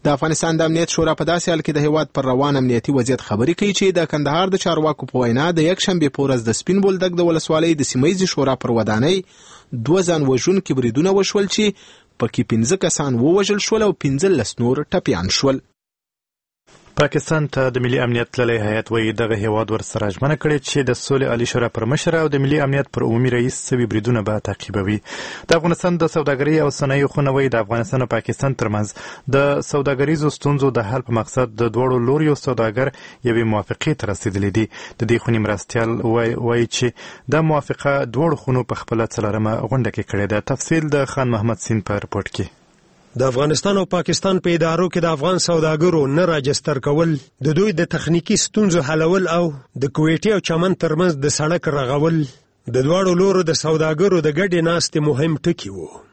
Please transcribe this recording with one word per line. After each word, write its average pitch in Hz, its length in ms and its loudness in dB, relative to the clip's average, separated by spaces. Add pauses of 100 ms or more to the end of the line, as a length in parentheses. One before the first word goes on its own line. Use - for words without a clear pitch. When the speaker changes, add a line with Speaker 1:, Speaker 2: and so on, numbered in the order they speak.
Speaker 1:
د 151 100 2
افغانستان 160 420 -2
د 160 120 2
امنیت 165 260 -2
شورا 160 260 0
په 156 80 -2
داسې 170 220 -2
حال 156 140 -2
کې 151 120 -2
د 147 100 0
هیواد 151 300 0
پر 131 140 -2
روان 139 300 2
امنیتي 123 360 0
وضعیت 123 320 0
خبرې 120 300 0
کوي 202 180 0
چې 190 220 2
د 160 120 -2
کندهار 156 440 0
د - 100 -2
چارواکو 156 480 0
په 127 100 2
وینا 123 280 2
د 160 180 2
یکشنبې 175 480 0
په 139 100 0
ورځ 127 220 0
د 139 100 0
سپین 190 280 0
بولدک 185 340 0
د 170 100 4
ولسوالۍ 160 480 2
د 131 140 0
سیمه 135 180 4
ییزې 185 220 0
شورا 131 220 0 (100)
پر 120 120 0
ودانۍ 113 400 2 (680)
دوه 185 220 4
ځان 156 180 2
وژونکي 147 500 2
بریدونه 135 380 2
وشول 196 400 0
چې 214 100 2 (540)
پکې 123 220 -2 (100)
پنځه 117 240 2 (100)
کسان 139 380 0
ووژل 196 460 2
شول 214 200 2
او - 20 0 (140)
پنځلس 139 580 0
نور 131 280 0
ټپیان 98 500 0
شول. 135 240 0 (1300)
Speaker 2:
پاکستان 151 540 0
ته 131 220 0
د 127 80 0
ملي 127 200 0
امنیت 120 320 -2
تللی 117 280 0
هیات 107 280 -2
وایي 110 280 0
دغه 113 240 0
هیواد 107 300 -2
ورسره 107 420 -4
ژمنه 143 260 0
کړې 151 160 0 (120)
چې 143 100 0 (100)
د 123 140 0
سولې 135 280 0
عالي 117 200 -2
شورا 120 260 0
پر 110 160 -2
مشر 165 240 0
او 160 160 0
د 139 100 2
ملي 143 220 2
امنیت 139 320 -2
پر 131 80 -2
عمومي 120 300 2
رئیس 123 340 -2
سوي 123 240 0
بریدونه 110 340 0
به 107 200 -2
تعقیبوي. 101 500 -2 (520)
د 165 100 4
افغانستان 170 380 0
د 160 180 0
سوداګرۍ 143 400 0 (100)
او 143 40 2 (100)
صنایعو 139 360 2
خونه 139 220 2
وایي 135 120 2
د 117 160 2
افغانستان 117 400 -2
او - 80 -14
پاکستان 120 480 -2
ترمنځ 104 260 0 (500)
د 143 340 2
سوداګریزو 143 680 0
ستونزو 139 400 2
د 110 140 0
حل 131 180 -4
په 117 120 0
مقصد 117 420 -2
د 113 100 0
دواړو 123 380 2
لوریو 151 340 2
سوداګر 117 420 0 (400)
یوې 117 160 2 (100)
موافقې 110 440 -2
ته 101 160 -4
رسېدلي 98 460 -2
دي. 110 60 2 (340)
د - 100 -2
دې 117 140 4
خونې 117 240 0
مرستیال 113 520 -2 (140)
وایي، 117 340 0
وایي 120 200 2
چې - 200 -2 (460)
دا 156 80 4
موافقه 143 640 0
دواړو 139 400 -2
خونو 127 180 0
په - 120 -6 (100)
خپله 113 300 -2
څلورمه 107 360 0 (180)
غونډه 127 260 0
کې 104 140 -4
کړې 101 220 -2
ده. 104 80 0
تفصیل 156 440 -2 (120)
د 139 100 2
خان 123 320 -2
محمد 110 300 -2
سین 110 140 0
په 101 240 -4
رپورټ - 300 -6
کې. - 240 -8 (580)
Speaker 3:
د 123 40 2
افغانستان 147 540 0
او 190 80 0
پاکستان 180 580 -2
په 180 120 0
ادارو 165 340 0
کې 180 140 -2
د - 20 0
افغان 165 400 0
سوداګرو 160 560 2 (160)
نه 180 80 4
راجستر 147 540 -2
کول، 151 380 0 (280)
د 151 120 2
دوی 208 140 2
د 165 240 0
تخنیکي 170 480 0
ستونزو 185 380 2
حلول 160 460 2
او 170 160 2 (380)
د 135 160 -2
کویټي 160 360 2
او 190 60 2
چمن 170 340 0 (100)
ترمنځ 165 300 2 (100)
د 147 40 2 (100)
سړک 160 300 0
رغول 147 500 0 (500)
د 120 180 -2
دواړو 185 260 2 (100)
لورو 185 220 4
د 160 100 0 (100)
سوداګرو 160 600 2
د 156 40 4 (100)
ګډې 180 200 0 (100)
ناستې 165 380 0
مهم 151 360 0
ټکي 170 260 -2
وو. 90 200 -12 (240)